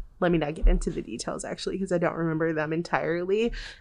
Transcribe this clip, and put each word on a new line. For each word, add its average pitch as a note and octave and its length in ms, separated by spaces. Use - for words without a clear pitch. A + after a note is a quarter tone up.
let F3 120
me E3 40
not D3+ 160
get - 140
into - 240
the C#3+ 100
details - 440
actually, - 340
'cause F#3+ 140
I F3 40
don't E3+ 180
remember E3 360
them D#3 220
entirely. F3 800